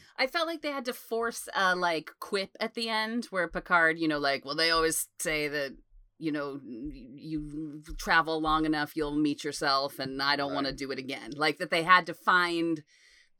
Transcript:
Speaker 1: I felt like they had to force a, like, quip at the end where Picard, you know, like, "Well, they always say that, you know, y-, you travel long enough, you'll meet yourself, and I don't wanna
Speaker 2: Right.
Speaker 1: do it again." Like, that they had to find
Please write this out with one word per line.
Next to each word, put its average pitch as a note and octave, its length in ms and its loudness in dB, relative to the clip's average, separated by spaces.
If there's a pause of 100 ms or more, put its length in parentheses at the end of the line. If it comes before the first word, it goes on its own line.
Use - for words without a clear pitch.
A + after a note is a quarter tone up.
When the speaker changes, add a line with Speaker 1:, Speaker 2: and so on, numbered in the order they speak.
(180)
Speaker 1:
I C4 100 2
felt E4 180 0
like E4 160 -6
they D4 80 -4
had C#4 140 -6
to B3 80 -4
force A#3 640 -4
a, F#3 180 4
like, F3 360 -2 (100)
quip F#3+ 300 -4 (100)
at A3 140 -4
the A#3 140 -4
end A3 380 -2
where F3+ 220 -2
Picard, E3+ 500 4
you E3 80 2
know, D3+ 140 2
like, C#3 240 0
"Well, C#3 100 -6
they D#3+ 160 2
always D#3+ 380 2 (100)
say D3+ 300 0
that, C#3 240 -4 (460)
you D#3 120 -4
know, C#3+ 320 -4
y-, B2+ 300 -10
you D3+ 880 -8 (160)
travel D#3+ 420 2
long D#3 240 2
enough, D3+ 320 0
you'll D3 220 -2
meet D3 240 2
yourself, C#3 560 -2
and C3+ 240 -4
I C#3+ 140 2
don't C#3+ 180 -2
wanna C#3 140 0
Speaker 2:
Right. C3+ 100 -6
Speaker 1:
do C3+ 140 -6
it C3 80 -6
again." B2+ 340 -8
Like, D3+ 240 0
that F3+ 120 -4
they E3 120 2
had F3 240 6
to E3 80 -6
find E3+ 720 2 (560)